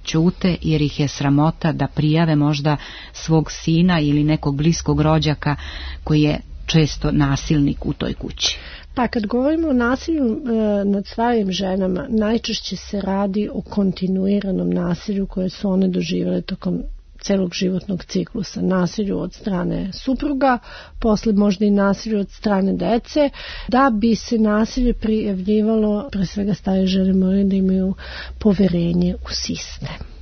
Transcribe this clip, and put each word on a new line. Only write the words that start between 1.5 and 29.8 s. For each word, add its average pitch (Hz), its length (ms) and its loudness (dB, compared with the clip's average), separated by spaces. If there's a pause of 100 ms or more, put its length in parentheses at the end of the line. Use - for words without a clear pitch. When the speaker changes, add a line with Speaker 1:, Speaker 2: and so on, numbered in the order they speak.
Speaker 1:
da 139 140 0
prijave 156 500 2
možda 147 400 2 (360)
svog 160 400 0
sina 170 480 2
ili 147 240 2
nekog 151 320 0
bliskog 151 440 2
rođaka 151 560 2 (480)
koji 151 180 4
je 151 180 2 (260)
često 156 460 2
nasilnik 143 760 2
u 147 60 -2
toj - 220 -4
kući. - 440 -4 (360)
Speaker 2:
Pa 233 140 0
kad 220 180 -2
govorimo 302 420 0
o 277 40 2
nasilju, 262 520 0
e, 220 600 0
nad 202 220 0
starijim 226 460 0
ženama, 185 560 -2
najčešće 220 680 -2
se - 240 -8
radi 196 520 -2
o 208 80 -6
kontinuiranom 190 1120 0
nasilju 180 560 -2
koje 185 220 -4
su - 220 -4
one 185 180 4
doživjele 180 520 -2
tokom 180 420 -4 (380)
celog 190 340 0
životnog 185 500 -4
ciklusa, - 580 -6
nasilju 185 580 0
od 180 140 -8
strane 180 580 -4
supruga, 262 640 0 (400)
posle 220 340 2
možda 208 320 2
i 208 60 4
nasilju 202 500 2
od 190 100 -4
strane 196 420 0
dece. 226 580 0 (380)
Da 269 240 4
bi 214 220 4
se 233 240 -2
nasilje 220 540 2
prijavljivalo, 214 1200 0
pre 196 140 0
svega 202 280 -2
starije 190 320 0
žene 190 260 2
moraju 190 320 4
da 196 120 2
imaju 190 380 2 (440)
poverenje 175 760 2
u - 160 -12
sistem. - 640 -8 (260)